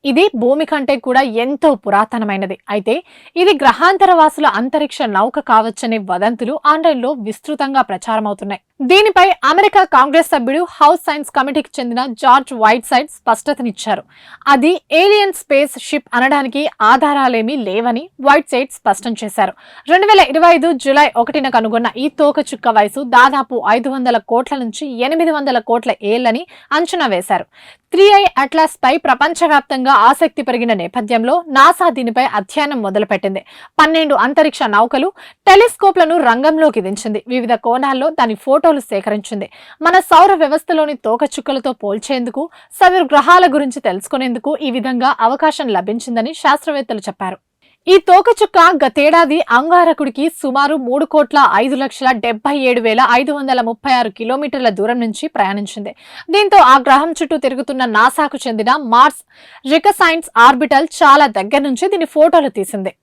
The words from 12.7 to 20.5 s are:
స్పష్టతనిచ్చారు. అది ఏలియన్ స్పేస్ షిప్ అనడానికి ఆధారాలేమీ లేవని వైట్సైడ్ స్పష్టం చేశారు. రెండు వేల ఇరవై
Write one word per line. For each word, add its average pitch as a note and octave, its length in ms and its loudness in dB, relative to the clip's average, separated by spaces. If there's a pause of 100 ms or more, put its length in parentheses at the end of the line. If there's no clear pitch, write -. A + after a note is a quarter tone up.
స్పష్టతనిచ్చారు. A3 880 -6 (500)
అది C#4 180 2 (300)
ఏలియన్ G4+ 400 2
స్పేస్ C#4+ 340 -2 (120)
షిప్ - 300 -6
అనడానికి C4+ 460 -2 (280)
ఆధారాలేమీ C4 640 0 (120)
లేవని A#3 360 -4 (240)
వైట్సైడ్ C#4 520 0
స్పష్టం A3 340 -4 (100)
చేశారు. G3 300 -4 (380)
రెండు F#4+ 200 2
వేల G4 120 6 (100)
ఇరవై E4+ 220 4